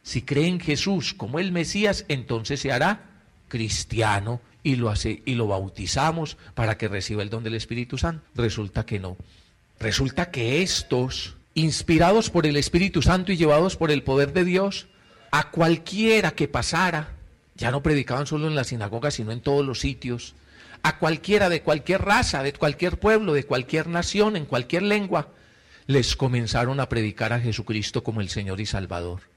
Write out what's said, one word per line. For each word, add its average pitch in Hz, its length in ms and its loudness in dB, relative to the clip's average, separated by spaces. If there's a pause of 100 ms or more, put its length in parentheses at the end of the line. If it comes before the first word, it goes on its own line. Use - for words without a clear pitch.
si - 220 -6
cree 147 240 0
en 180 120 0
Jesús 156 540 -2
como 117 240 -6
el 185 140 -2
Mesías, 196 560 0
entonces 123 540 -4
se 135 100 -2
hará 160 500 -2 (280)
cristiano 110 920 -2 (220)
y 135 140 2
lo 117 120 2
hace, 104 360 -2
y 131 100 -2
lo 117 100 2
bautizamos 104 920 -2 (180)
para 110 200 0
que 110 120 -4
reciba 104 340 -4
el 104 80 -6
don 113 140 -6
del 113 100 -4
Espíritu 120 460 -6
Santo. 165 340 -4
Resulta 110 500 -2
que 107 140 -4
no. 92 180 -8 (640)
Resulta 135 520 -2
que 131 320 0
estos, - 720 -2 (180)
inspirados 170 760 4
por 156 160 2
el 147 80 2
Espíritu 170 480 2
Santo 185 280 4
y 180 60 2
llevados 160 380 4
por 160 160 0
el 139 100 2
poder 139 320 2
de 180 100 2
Dios, 185 440 0 (480)
a 151 140 0
cualquiera 185 800 2
que 147 180 0
pasara, 160 680 -2 (400)
ya 117 160 -2
no 139 100 -2
predicaban 143 460 0
solo 156 200 -2
en 156 60 0
la 135 100 0
sinagoga, 117 460 -4
sino 110 220 -6
en 117 100 -8
todos 143 240 2
los 127 140 -4
sitios, 123 560 -6 (480)
a 156 160 0
cualquiera 180 500 2
de 165 140 0
cualquier 170 400 0
raza, 202 400 2
de 143 100 -2
cualquier 156 460 0
pueblo, 214 340 4
de 135 100 2
cualquier 143 440 -2
nación, 190 480 2
en 151 100 -2
cualquier 139 380 0
lengua, 202 460 0 (580)
les 135 280 4
comenzaron 123 640 0
a 123 80 0
predicar 110 460 0
a 120 60 2
Jesucristo 110 640 -2
como 110 180 -4
el 95 80 -4
Señor 98 320 -4
y 104 60 -4
Salvador. 90 540 -6 (160)